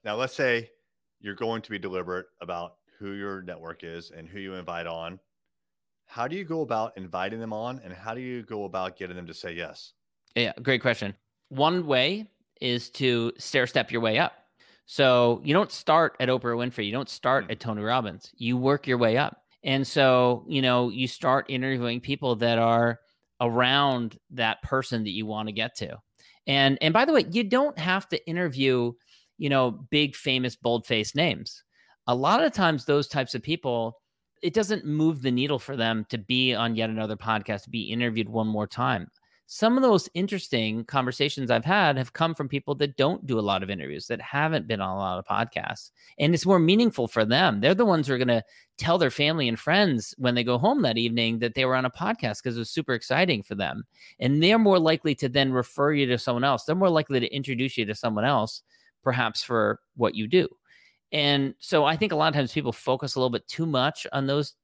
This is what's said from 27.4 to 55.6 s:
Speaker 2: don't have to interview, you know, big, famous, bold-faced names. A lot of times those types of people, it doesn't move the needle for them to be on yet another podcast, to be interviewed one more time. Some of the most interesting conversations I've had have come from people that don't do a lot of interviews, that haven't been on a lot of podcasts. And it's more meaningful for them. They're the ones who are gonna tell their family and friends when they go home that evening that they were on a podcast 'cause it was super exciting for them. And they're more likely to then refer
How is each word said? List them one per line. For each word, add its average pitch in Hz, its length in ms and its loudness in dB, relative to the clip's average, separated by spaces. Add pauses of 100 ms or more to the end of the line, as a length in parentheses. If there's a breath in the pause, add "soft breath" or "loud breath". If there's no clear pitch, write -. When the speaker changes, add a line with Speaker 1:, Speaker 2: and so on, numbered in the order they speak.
Speaker 2:
don't 254 340 0
have 180 300 -2
to - 200 -6
interview, 135 640 0 (460 soft breath)
you 151 100 -2
know, 131 220 4
big, 147 460 0
famous, 127 400 -2
bold-faced 117 580 0
names. 143 480 -2 (460 soft breath)
A 123 60 2
lot 165 280 2
of 294 100 2
times 165 320 0
those 143 220 2
types 135 280 -4
of 123 80 -6
people, 120 580 -4 (420)
it 175 120 -2
doesn't 214 300 0
move 151 380 0
the 131 80 0
needle 127 300 0
for 139 160 -10
them 113 320 0
to 120 100 -6
be 127 360 0
on 117 200 0
yet 113 160 0
another 110 260 -4
podcast, 107 480 -2
to - 60 -20
be 113 120 -6
interviewed 113 460 -2
one 110 200 -2
more 107 180 -2
time. 120 420 -2 (380)
Some 226 300 2
of 269 60 2
the 262 60 4
most 202 260 4
interesting 131 720 -2
conversations 135 640 -2
I've 110 140 2
had 160 340 4
have 131 160 -4
come 165 200 0
from 143 140 -6
people 143 280 -4
that 143 200 -2
don't 151 300 0
do 127 120 0
a - 20 2
lot 98 220 0
of 92 60 -6
interviews, 78 380 -8
that 120 160 -6
haven't 151 440 -2
been 110 140 -2
on 95 160 -4
a - 20 -4
lot 95 200 -2
of 95 80 -10
podcasts. - 640 -4 (280 soft breath)
And 147 140 4
it's 165 140 2
more 185 120 6
meaningful 175 480 4
for 110 200 2
them. 120 340 2
They're 143 140 6
the 214 100 2
ones 165 220 4
who 135 80 0
are 127 40 -2
gonna 120 240 2 (360 soft breath)
tell 170 180 2
their 165 140 4
family 147 380 2
and 113 120 -2
friends 160 560 2
when 127 180 2
they 120 80 2
go 123 140 2
home 220 260 2
that 117 140 2
evening 117 440 0
that 117 140 -2
they 131 120 0
were 131 100 2
on 127 80 2
a 127 60 0
podcast 170 520 -4
'cause 120 140 -4
it 117 40 -4
was 113 100 -6
super 139 240 -2
exciting 131 480 0
for - 120 -10
them. 92 300 -4 (360 loud breath)
And 139 220 4
they're 202 160 6
more 202 200 6
likely 160 380 2
to 139 120 -4
then 135 240 2
refer 143 400 0